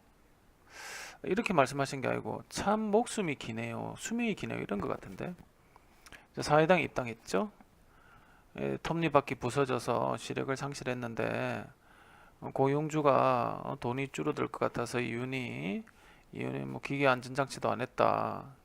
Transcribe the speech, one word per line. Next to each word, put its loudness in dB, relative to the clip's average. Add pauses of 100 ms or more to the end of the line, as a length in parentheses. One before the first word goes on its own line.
(1200)
이렇게 0
말씀하신 2
게 -2
아니고, -2
"참 0
목숨이 2
기네요. -6
수명이 -2
기네요." -4
이런 -2
것 -2
같은데. -6 (960)
이제 -6
사회당에 6
입당했죠. -2 (1080)
예, -2
톱니바퀴 2
부서져서 0
시력을 -4
상실했는데, -4 (760)
어, -8
고용주가, 4
어, -6
돈이 -4
줄어들 -2
것 -8
같아서 0
이윤희, -4 (500)
이윤희 -4
뭐 -8
기계 2
안전장치도 0
안 -2
했다. 2 (200)